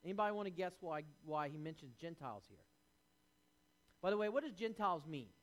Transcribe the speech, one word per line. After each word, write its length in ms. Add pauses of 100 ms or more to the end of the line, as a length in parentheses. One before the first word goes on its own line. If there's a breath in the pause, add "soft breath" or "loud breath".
Anybody 280
want 120
to 60
guess 280
why, 240 (220)
why 240
he 80
mentions 420
Gentiles 480
here? 160 (1400)
By 80
the 80
way, 120
what 160
does 80
Gentiles 520
mean? 220 (160)